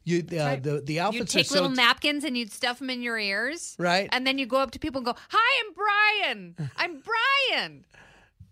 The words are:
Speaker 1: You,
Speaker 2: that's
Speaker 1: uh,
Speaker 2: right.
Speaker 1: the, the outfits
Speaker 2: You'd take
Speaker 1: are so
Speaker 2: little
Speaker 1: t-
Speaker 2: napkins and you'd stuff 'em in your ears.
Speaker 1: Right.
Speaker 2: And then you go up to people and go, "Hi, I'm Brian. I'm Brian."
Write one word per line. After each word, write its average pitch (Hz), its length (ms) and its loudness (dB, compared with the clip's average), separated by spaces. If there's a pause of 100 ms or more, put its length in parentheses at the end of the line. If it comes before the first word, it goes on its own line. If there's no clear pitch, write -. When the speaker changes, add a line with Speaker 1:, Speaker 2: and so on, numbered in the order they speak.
Speaker 1:
You, 175 200 0
Speaker 2:
that's 165 200 -2
Speaker 1:
uh, 147 40 2
Speaker 2:
right. 135 180 -2
Speaker 1:
the, 147 160 -2
the 151 180 -4
outfits 214 340 -2
Speaker 2:
You'd 247 120 4
take - 20 -6
Speaker 1:
are 277 80 -2
so - 0 -
Speaker 2:
little 277 160 4
Speaker 1:
t- 262 60 -2
Speaker 2:
napkins 262 480 4
and 262 120 -2
you'd 240 140 -4
stuff 247 320 -6
'em 262 80 -6
in 247 120 -6
your 233 180 -2
ears. 220 580 -4
Speaker 1:
Right. 180 320 2
Speaker 2:
And 262 160 0
then 269 100 0
you 269 100 -2
go 233 100 0
up 262 160 0
to - 80 -12
people 277 180 -4
and 240 80 -6
go, 240 80 -2 (160)
"Hi, 466 340 4
I'm 392 100 -14
Brian. 349 1000 0
I'm 311 260 -4 (500)
Brian." 165 320 -4 (680)